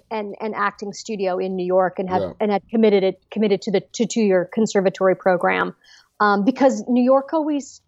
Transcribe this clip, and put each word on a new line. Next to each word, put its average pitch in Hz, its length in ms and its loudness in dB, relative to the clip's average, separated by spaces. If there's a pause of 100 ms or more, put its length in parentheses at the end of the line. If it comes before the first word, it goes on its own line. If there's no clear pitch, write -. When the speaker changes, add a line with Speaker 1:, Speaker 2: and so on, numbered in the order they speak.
(120)
Speaker 1:
an, 208 280 -8
an 220 140 -4
acting 202 400 -4
studio 190 460 -4
in 190 160 -4
New 180 100 -4
York 180 340 2
and 185 100 -4
had, 185 120 0
Speaker 2:
Yeah. 175 180 -6
Speaker 1:
and 208 120 0
had 196 180 0
committed 214 340 4
it, 190 180 -2 (100)
committed 202 320 0
to 220 80 -6
the, 185 100 0 (120)
to 233 120 -2
two-year 185 480 0
conservatory 190 640 0
program. 180 580 0 (460)
Um, 202 260 2
because 254 420 2
New 247 160 2
York 269 300 2
always 294 540 -4